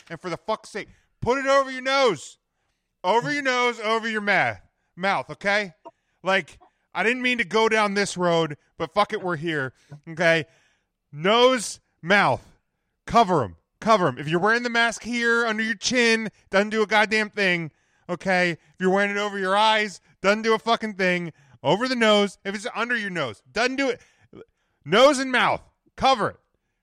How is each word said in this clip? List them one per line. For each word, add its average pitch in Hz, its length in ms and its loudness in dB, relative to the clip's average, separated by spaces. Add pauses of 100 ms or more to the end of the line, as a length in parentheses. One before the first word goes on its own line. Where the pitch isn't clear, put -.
and 165 120 -12
for 180 100 -10
the 165 80 -6
fuck's - 320 -8
sake, 175 180 -12 (320)
put 254 180 0
it 269 80 -4
over 269 240 2
your 262 120 -10
nose. 262 540 0 (680)
Over 240 300 0
your 285 100 -4
nose, 247 380 0
over 220 280 -2
your 220 120 -4
ma-, 160 360 0 (380)
mouth, 175 360 -4
okay? 202 420 -4 (500)
Like, 185 360 -2 (360)
I 180 80 -4
didn't 247 200 -2
mean 247 160 0
to 220 60 -2
go 214 220 0
down 214 280 0
this 202 240 -2
road, 165 400 0 (180)
but 165 160 -8
fuck 208 220 0
it, 190 80 -6
we're 175 140 -4
here, 147 360 -4 (340)
okay? 165 380 0 (640)
Nose, 226 720 2 (220)
mouth, 165 400 2 (640)
cover 185 360 2
'em, 87 140 -8 (240)
cover 202 260 2
'em. 123 120 -2
If 143 100 -8
you're 170 100 0
wearing 220 260 0
the 247 40 -4
mask 233 360 -2
here 233 420 -2
under 220 160 -4
your 220 140 -4
chin, 226 540 0 (200)
doesn't 202 180 2
do 220 140 0
a 202 40 0
goddamn 214 440 0
thing, 175 400 -2 (360)
okay? 180 460 -2
If - 280 -14
you're 185 100 2
wearing 202 220 2
it 202 40 -4
over 202 220 -4
your 190 180 0
eyes, 214 460 0 (180)
doesn't 208 220 2
do 226 100 2
a 220 60 2
fucking 220 380 -2
thing. 180 360 -2 (300)
Over 196 260 0
the 254 80 -2
nose, 208 480 4
if 196 100 -8
it's 208 200 -10
under 233 240 -2
your 208 100 -6
nose, 147 420 -6
doesn't 247 260 -2
do 269 120 0
it. 196 140 -4 (840)
Nose 254 340 4
and 262 140 -4
mouth, 190 300 0 (340)
cover 214 320 2
it, - 80 -10 (460)